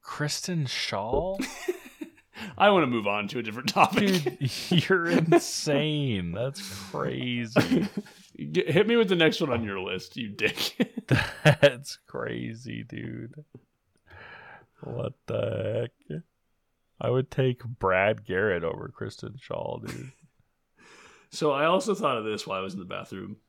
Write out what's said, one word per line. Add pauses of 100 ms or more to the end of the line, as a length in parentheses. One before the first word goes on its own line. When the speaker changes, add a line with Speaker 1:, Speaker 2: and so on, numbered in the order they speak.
Speaker 1:
Kristen
Schaal?
Speaker 2:
<laughs>
I
wanna
move
on
to
a
different
topic. (160)
Speaker 1:
Dude, (200)
<laughs>
you're
insane.
That's (280)
crazy.
Speaker 2:
<laughs> (540)
Get,
hit
me
with
the
next
one
on
your
list,
you
dick. (300)
<laughs>
Speaker 1:
That's (100)
crazy,
dude. (1500)
What (140)
the (220)
heck? (800)
I
would
take
Brad
Garrett
over
Kristen
Schaal,
dude.
<laughs> (1080)
Speaker 2:
So
I
also
thought
of
this
while
I
was
in
the
bathroom. (100)